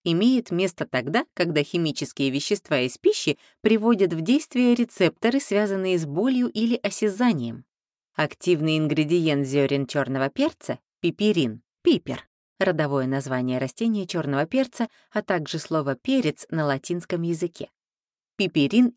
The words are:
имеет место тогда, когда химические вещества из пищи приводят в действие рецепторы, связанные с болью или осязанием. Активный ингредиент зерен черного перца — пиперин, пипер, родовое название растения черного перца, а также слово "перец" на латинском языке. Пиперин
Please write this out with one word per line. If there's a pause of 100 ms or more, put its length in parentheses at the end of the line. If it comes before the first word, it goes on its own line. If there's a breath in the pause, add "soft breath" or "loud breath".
имеет
место
тогда, (100)
когда
химические
вещества
из
пищи (220 soft breath)
приводят
в
действие
рецепторы,
связанные
с
болью
или
осязанием. (520)
Активный
ингредиент
зерен
черного
перца — (200)
пиперин, (200)
пипер, (300)
родовое
название
растения
черного
перца, (240 soft breath)
а
также
слово
"перец"
на
латинском
языке. (640)
Пиперин